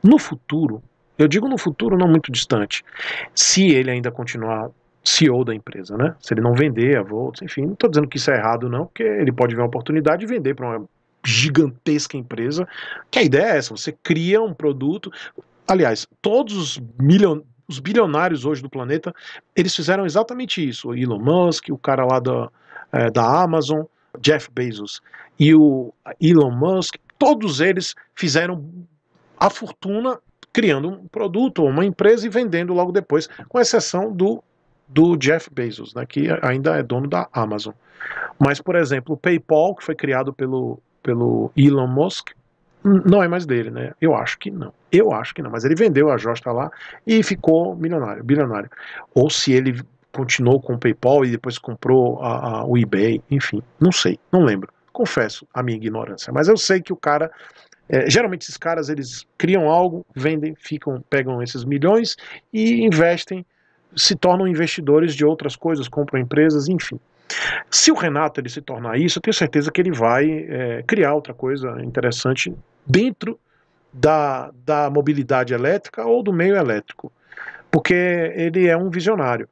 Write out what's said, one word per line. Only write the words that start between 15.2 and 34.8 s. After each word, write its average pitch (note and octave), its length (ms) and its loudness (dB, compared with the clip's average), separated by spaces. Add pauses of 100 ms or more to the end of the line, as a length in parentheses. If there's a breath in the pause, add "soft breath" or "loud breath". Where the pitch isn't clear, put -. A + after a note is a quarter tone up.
aliás, D3+ 360 2 (160)
todos A3 360 0
os C#3+ 260 -8 (180)
milio-, D#3+ 460 4 (220)
os C3 100 -12
bilionários E3 680 0
hoje C#3+ 160 -2
do C3+ 80 -16
planeta, C#3 460 -6 (400 loud breath)
eles F3+ 180 0
fizeram F#3 320 0
exatamente G#3+ 640 -2
isso, A#2+ 200 -10
o A#2+ 80 -6
Elon A#2+ 240 -2
Musk, E3 500 2
o C#3 80 -4
cara C3 260 0
lá C3 140 2
da, B2 320 -2 (400 loud breath)
é, A#2 180 2
da A#2+ 320 2
Amazon, D#3 440 0 (340)
Jeff C3+ 320 0
Bezos, A#2 500 -8 (380 loud breath)
e D#3 160 8
o C3+ 400 6 (260)
Elon D#3 300 6
Musk, E3+ 460 -2 (200)
todos C4 440 2
eles F3+ 340 0 (220 soft breath)
fizeram E3 520 -2 (720)
a G3 100 0
fortuna A3 680 -6 (340)
criando E3 360 0
um F#3 180 -12
produto G#3 560 -2
ou C#3 60 4
uma D3 160 2
empresa G#3 420 2
e A3 40 -4
vendendo F3+ 440 -2
logo F3+ 160 0
depois, E3 380 0 (200 loud breath)
com B3 120 0
exceção G#3+ 520 0
do, G3 300 -2 (460)